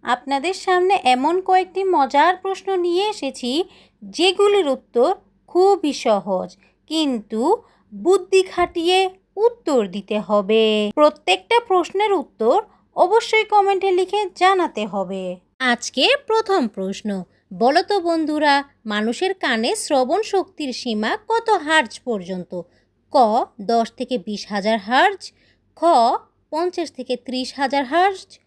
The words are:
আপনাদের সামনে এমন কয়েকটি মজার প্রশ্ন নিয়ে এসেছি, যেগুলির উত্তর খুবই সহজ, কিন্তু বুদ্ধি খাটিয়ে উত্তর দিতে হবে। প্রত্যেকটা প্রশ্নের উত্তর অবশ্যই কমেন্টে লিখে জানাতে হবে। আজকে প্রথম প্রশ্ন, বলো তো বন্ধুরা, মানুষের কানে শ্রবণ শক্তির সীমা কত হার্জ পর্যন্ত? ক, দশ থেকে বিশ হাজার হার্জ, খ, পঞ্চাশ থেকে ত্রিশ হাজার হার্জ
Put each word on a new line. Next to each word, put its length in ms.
আপনাদের 600
সামনে 300
এমন 360
কয়েকটি 440
মজার 520
প্রশ্ন 400
নিয়ে 320
এসেছি, 420
যেগুলির 680
উত্তর 420
খুবই 440
সহজ, 560
কিন্তু 520
বুদ্ধি 500
খাটিয়ে 560
উত্তর 500
দিতে 320
হবে। 460
প্রত্যেকটা 680
প্রশ্নের 520
উত্তর 440
অবশ্যই 480
কমেন্টে 480
লিখে 280
জানাতে 500
হবে। 360
আজকে 460
প্রথম 420
প্রশ্ন, 400
বলো 300
তো 180
বন্ধুরা, 540
মানুষের 480
কানে 420
শ্রবণ 460
শক্তির 500
সীমা 400
কত 220
হার্জ 420
পর্যন্ত? 480
ক, 40
দশ 320
থেকে 260
বিশ 280
হাজার 320
হার্জ, 420
খ, 60
পঞ্চাশ 420
থেকে 240
ত্রিশ 400
হাজার 280
হার্জ 440